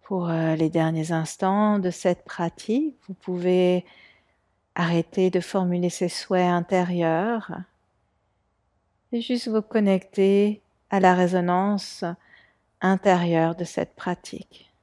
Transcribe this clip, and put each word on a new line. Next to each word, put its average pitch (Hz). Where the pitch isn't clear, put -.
Pour, 180
euh, 160
les 160
derniers 160
instants 196
de 180
cette 180
pratique, 240
vous 190
pouvez 180
arrêter 170
de 180
formuler 180
ces 180
souhaits 180
intérieurs 175
et 233
juste 240
vous 220
connecter 202
à 196
la 180
résonance 180
intérieure 175
de 175
cette -
pratique. -